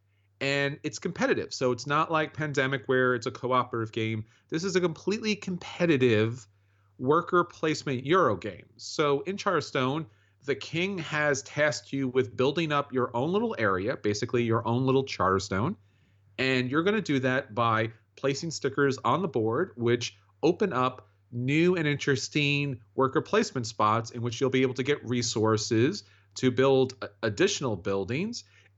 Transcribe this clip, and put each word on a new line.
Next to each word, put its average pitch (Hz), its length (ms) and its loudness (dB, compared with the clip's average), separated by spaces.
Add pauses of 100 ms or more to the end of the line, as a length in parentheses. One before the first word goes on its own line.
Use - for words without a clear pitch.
(420)
and 143 420 -2
it's 135 160 -8
competitive. 180 540 -2
So 127 180 0
it's 120 160 -6
not 151 240 0
like 156 220 -2
Pandemic 139 540 -2
where 127 280 2
it's 117 120 -4
a 123 40 -4
cooperative 120 600 -2
game. 110 340 -4 (240)
This 165 140 -4
is 185 120 -4
a 185 60 4
completely 202 540 -2
competitive 127 1120 0 (500)
worker 165 460 2
placement 147 640 -4
Euro 147 300 4
game. 90 300 -10 (120)
So 143 440 0
in 196 160 -6
Charterstone, 151 680 -2 (400)
the 135 100 -2
king 180 420 -4
has 147 460 -2
tasked - 500 -2
you 135 140 -2
with 123 280 0
building 151 360 0
up 143 200 0
your 123 240 -2
own 139 160 0
little 220 280 0
area, 101 380 0
basically 110 460 -2
your 113 240 0
own 123 180 0
little 135 200 2
Charterstone. 98 720 0 (640)
And 127 340 0
you're 160 120 6
gonna 208 180 6
do 143 180 2
that 127 340 0
by 113 380 2 (240)
placing 143 360 -4
stickers 139 540 0
on 139 160 2
the 196 60 -2
board, 123 480 0
which 120 420 -2 (240)
open 170 320 2
up 127 360 -2 (220)
new 147 440 2
and 160 120 0
interesting 143 920 0 (160)
worker 131 260 2
placement 202 460 -2
spots 110 440 0
in 120 100 -10
which 117 200 -6
you'll 131 80 2
be 131 120 2
able 127 120 2
to 127 100 -4
get 143 240 -2
resources 117 960 0 (320)
to 127 160 2
build 131 500 4
a-, - 80 -10 (140)
additional 120 520 0
buildings 107 680 -4 (340)